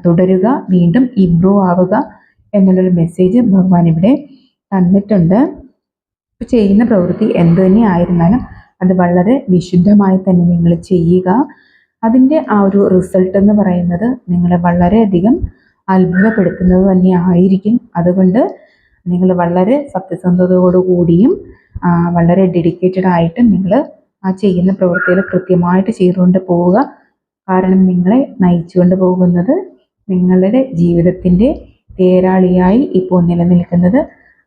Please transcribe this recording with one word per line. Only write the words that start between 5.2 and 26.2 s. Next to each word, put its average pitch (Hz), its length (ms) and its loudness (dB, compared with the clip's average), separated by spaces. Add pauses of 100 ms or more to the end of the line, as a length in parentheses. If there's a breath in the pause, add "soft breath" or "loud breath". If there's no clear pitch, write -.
ഇപ്പൊ - 160 -16
ചെയ്യുന്ന 208 400 0
പ്രവൃത്തി 190 520 -2
എന്ത് 175 300 2
തന്നെ 202 200 2
ആയിരുന്നാലും 175 540 0 (420 loud breath)
അത് 185 100 2
വളരെ 180 560 0
വിശുദ്ധമായി 190 680 2
തന്നെ 180 280 0
നിങ്ങൾ 170 300 0
ചെയ്യുക. 175 540 -2 (760 loud breath)
അതിൻ്റെ 262 480 2
ആ 208 100 0
ഒരു 196 280 0
റിസൾട്ട് 185 500 0
എന്ന് 202 140 2
പറയുന്നത് 185 640 -2 (120)
നിങ്ങളെ 175 280 0
വളരെയധികം 180 800 0 (540 loud breath)
അത്ഭുതപ്പെടുത്തുന്നത് 185 1040 0
തന്നെ 185 240 2
ആയിരിക്കും. 185 640 0 (160)
അതുകൊണ്ട് 185 600 0 (480 loud breath)
നിങ്ങൾ 180 260 0
വളരെ 185 600 -2
സത്യസന്ധതയോടു 180 840 -2
കൂടിയും, 180 560 2 (520 loud breath)
ആ, 175 40 -2 (200)
വളരെ 175 380 0
ഡെഡിക്കേറ്റഡ് 180 600 -2
ആയിട്ടും 180 440 0
നിങ്ങൾ 190 360 0 (380)
ആ 190 60 -4
ചെയ്യുന്ന 190 420 -2
പ്രവൃത്തികൾ 180 480 -2
കൃത്യമായിട്ട് 185 680 -2
ചെയ്തുകൊണ്ട് 180 480 0